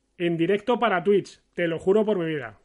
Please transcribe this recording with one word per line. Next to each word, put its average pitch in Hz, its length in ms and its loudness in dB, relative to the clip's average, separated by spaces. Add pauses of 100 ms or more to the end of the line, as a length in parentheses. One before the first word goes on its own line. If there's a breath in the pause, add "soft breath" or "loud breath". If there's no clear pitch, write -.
(180)
En 170 200 -2
directo 202 420 0
para 190 240 0
Twitch. 202 380 0 (120)
Te 175 140 -4
lo 160 100 -4
juro 202 280 2
por 202 120 0
mi 170 80 -2
vida. 131 400 -8